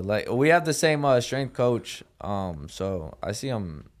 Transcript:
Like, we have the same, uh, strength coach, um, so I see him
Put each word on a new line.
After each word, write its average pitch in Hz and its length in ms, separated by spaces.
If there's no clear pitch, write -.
Like, 101 260
we 131 200
have 165 160
the 156 80
same, 147 320
uh, 127 160
strength 131 320
coach, 123 500
um, 90 500
so 92 440
I - 80
see 110 160
him 90 380